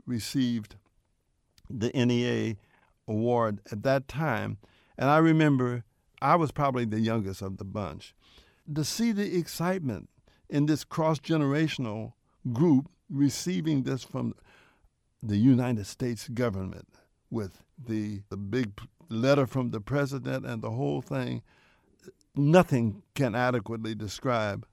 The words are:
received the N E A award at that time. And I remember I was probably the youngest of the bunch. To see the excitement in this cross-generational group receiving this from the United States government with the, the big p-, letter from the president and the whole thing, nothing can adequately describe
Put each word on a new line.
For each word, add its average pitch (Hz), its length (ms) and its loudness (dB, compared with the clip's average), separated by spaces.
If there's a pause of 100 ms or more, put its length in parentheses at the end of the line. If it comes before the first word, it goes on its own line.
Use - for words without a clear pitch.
received 120 720 -2 (920)
the 117 260 -2
N 123 160 4
E 120 160 2
A 113 300 -2 (500)
award 113 540 0 (100)
at 104 120 -8
that 135 260 0
time. 110 480 -4 (400)
And 127 120 0
I 147 80 6
remember 147 680 4 (360)
I 147 160 4
was 160 160 0
probably 131 320 0
the 110 160 -2
youngest 110 400 -2
of 98 160 -8
the 95 80 -10
bunch. 95 500 -8 (600)
To 151 100 0
see 226 280 0
the 196 260 0
excitement 165 720 -2 (400)
in 147 160 2
this 151 180 0
cross-generational 143 1300 0 (400)
group 139 380 4 (180)
receiving 143 760 0
this 135 200 -4
from 120 300 -6 (880)
the 104 160 0
United 123 480 4
States 120 420 -8
government 98 580 -4 (440)
with 107 320 -8 (200)
the, 107 460 -4
the - 80 -10
big 101 400 -4
p-, - 100 -18 (220)
letter 131 380 4
from 127 240 -2
the 110 100 -6
president 131 640 -4
and 117 160 -6
the 113 120 -6
whole 143 280 -2
thing, 123 400 -6 (920)
nothing 139 680 4 (120)
can 127 200 0
adequately 117 600 0
describe 107 800 -2